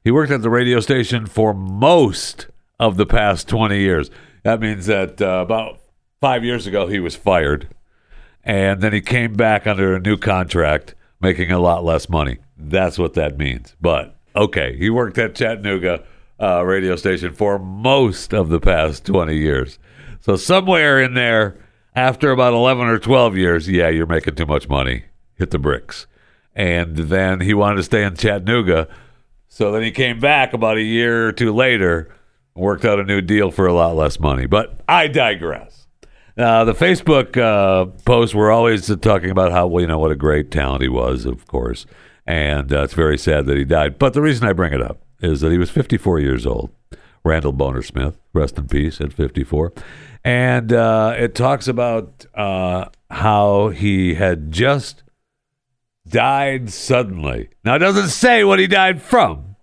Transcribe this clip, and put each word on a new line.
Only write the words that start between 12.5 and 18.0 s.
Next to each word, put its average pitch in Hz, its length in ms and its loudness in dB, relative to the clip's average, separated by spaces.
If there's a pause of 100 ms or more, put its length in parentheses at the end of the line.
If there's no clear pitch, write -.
That's 85 400 -2
what 82 180 -2
that 73 220 -4
means. 65 440 -6
But, 80 340 -2 (220)
okay, 71 400 -2
he 92 120 -2
worked 113 280 -2
at 110 180 -4
Chattanooga, 101 680 -4 (340)
uh, 90 240 0
radio 92 320 0
station 87 380 -4
for 101 260 -2
most 107 720 0